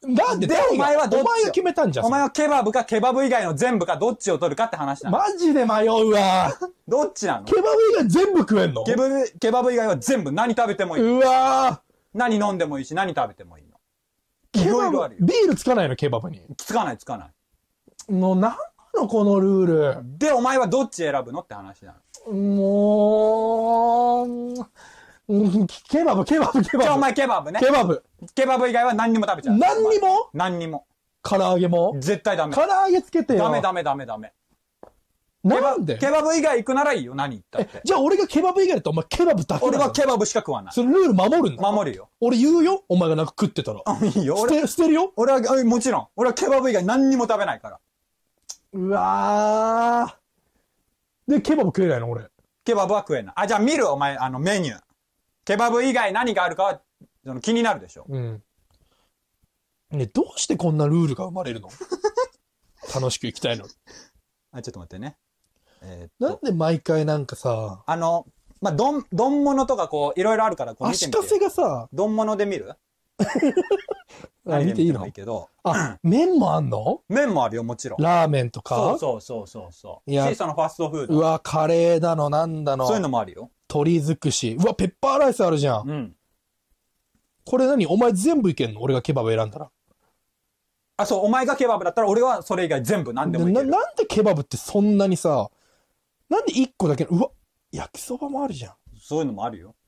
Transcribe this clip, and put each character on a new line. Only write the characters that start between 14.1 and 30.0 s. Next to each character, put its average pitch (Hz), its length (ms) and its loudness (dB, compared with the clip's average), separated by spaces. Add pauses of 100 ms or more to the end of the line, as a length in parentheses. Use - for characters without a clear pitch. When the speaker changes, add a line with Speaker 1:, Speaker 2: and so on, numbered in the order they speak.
Speaker 1:
ケ 208 80 2
バ 175 60 4
ブ、 381 40 4
Speaker 2:
い - 20 2 (100)
ろ 381 80 2
い - 20 0
ろ 277 120 0
あ - 40 -8
る - 80 -16
よ。 180 100 2
Speaker 1:
ビ 330 80 4 (100)
ー 370 40 6
ル 220 80 2
つ - 80 -8
か 254 100 4
な 202 100 2
い 147 40 0
の、 127 80 -2
ケ 147 120 -2
バ 117 120 -2
ブ 143 100 -10
に。 101 160 -18 (100)
Speaker 2:
つ - 160 -12
か 214 120 0
な 143 80 -6
い、 110 60 -12
つ - 60 -20
か 120 140 -10
な 85 80 -18
い。 - 880 -16
Speaker 1:
も 185 220 2
う - 20 2
な 208 140 2
ん - 20 -10
な - 60 -12 (360)
の、 311 140 0
こ 214 160 2
の 202 160 4
ル 190 80 2 (160)
ー - 20 2 (300)
ル。 131 220 -16
Speaker 2:
で、 302 120 0
お 254 100 4
前 262 180 0
は 240 100 2
ど 254 140 2
っ 233 80 -4
ち - 80 -16
選 143 260 -2
ぶ 120 80 -14
の 160 80 -8
っ - 60 -18
て - 80 -18
話 101 300 -20
な 90 120 -20 (320)
の。 220 40 -8
Speaker 1:
も 220 1900 2
う、 247 40 -8 (1000)
う 208 100 0
ん、 202 280 2
ケ - 380 -2
バ 302 100 4
ブ、 190 100 0
ケ 311 140 2
バ 285 160 0
ブ、 254 80 2
ケ - 140 -2
バ - 20 2
ブ。 - 60 4
Speaker 2:
じ 302 40 2
ゃ 294 40 2
あ - 20 2
お 277 40 0
前 269 140 2
ケ 277 140 0
バ 214 140 0
ブ 147 100 -12
ね。 190 80 -4
Speaker 1:
ケ 262 140 4
バ 277 100 4
ブ。 175 220 -2 (300)
Speaker 2:
ケ 262 120 2
バ 262 120 0
ブ 247 100 0
以 240 40 -2
外 233 120 2
は 247 100 0
何 226 180 0
に 226 60 2
も 208 80 0
食 196 100 -2
べ 156 60 -14
ち 269 60 -6
ゃ 226 40 2
う。 208 60 4
Speaker 1:
何 427 300 4
に 427 100 4
も？ 392 360 2